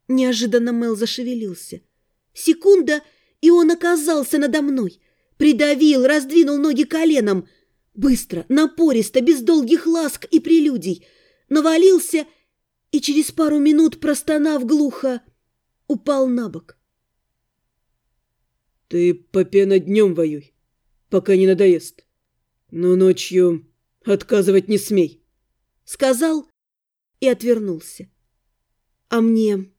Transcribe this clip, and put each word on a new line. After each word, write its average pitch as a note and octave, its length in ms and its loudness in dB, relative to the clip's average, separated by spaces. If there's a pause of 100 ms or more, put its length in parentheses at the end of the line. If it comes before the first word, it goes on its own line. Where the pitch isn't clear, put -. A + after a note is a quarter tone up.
Неожиданно A#3+ 640 0
Мэл A#3 240 -4
зашевелился. A3+ 840 -8 (540)
Секунда, D#4+ 680 2 (380)
и D#4+ 100 6
он E4+ 200 6
оказался E4 680 -2
надо C#4+ 220 -2
мной. C4 400 -4 (380)
Придавил, D4 680 2
раздвинул C#4+ 520 2
ноги D4 260 0
коленом. C4 640 -2 (460)
Быстро, A3 540 -2
напористо, C#4+ 720 0
без C4 200 2
долгих D4 460 2
ласк E4 400 -4
и D#4+ 140 0
прелюдий. C#4+ 680 -2 (420)
Навалился D#4+ 800 2 (640)
и D4 100 -2
через D4 320 -2
пару D4+ 260 0
минут, D4+ 420 2
простонав D4 680 -2
глухо, C4+ 560 -2 (640)
упал C4+ 400 -2
на A#3+ 220 -4
бок. D#3+ 280 -18 (2000)
«Ты, F3 260 -2
Попена, G3 640 0
днем G3 360 0
воюй, D3+ 400 -6 (540)
пока G3 280 0
не F#3+ 100 4
надоест. F#3 580 0 (680)
Но F3+ 260 -2
ночью F3+ 680 0 (380)
отказывать G3 640 0
не G#3 100 0
смей», F#3 460 -2 (600)
сказал C4+ 600 -2 (720)
и C4+ 80 2
отвернулся. G#3+ 800 -4 (1000)
А A3+ 120 -2
мне A3 580 0